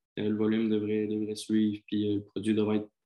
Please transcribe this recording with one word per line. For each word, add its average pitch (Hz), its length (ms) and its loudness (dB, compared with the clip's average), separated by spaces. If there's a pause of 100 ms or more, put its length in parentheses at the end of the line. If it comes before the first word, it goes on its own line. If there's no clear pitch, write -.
(180)
euh, 107 100 0
le 107 80 0
volume 110 340 2
devrait, 107 360 0
devrait 107 280 -2
suivre, 107 520 0
puis, 104 240 -2
euh, 104 60 0
le 101 60 -4
produit 107 320 -2
devrait 107 220 2
être 107 120 -4 (160)